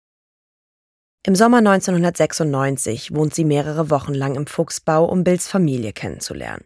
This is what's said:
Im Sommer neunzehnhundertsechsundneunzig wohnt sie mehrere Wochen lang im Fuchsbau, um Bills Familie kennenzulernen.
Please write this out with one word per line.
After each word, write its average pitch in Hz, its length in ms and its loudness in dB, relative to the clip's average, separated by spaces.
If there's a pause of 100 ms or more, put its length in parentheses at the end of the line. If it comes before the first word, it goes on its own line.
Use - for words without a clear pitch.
(1300)
Im 190 80 4
Sommer 233 260 6
neunzehnhundertsechsundneunzig 165 1500 0
wohnt 151 220 0
sie 165 100 0
mehrere 151 460 0
Wochen 143 240 0
lang 135 220 -4
im 147 100 -6
Fuchsbau, 160 600 0
um 180 180 0
Bills 180 240 0
Familie 131 440 0
kennenzulernen. 64 720 -10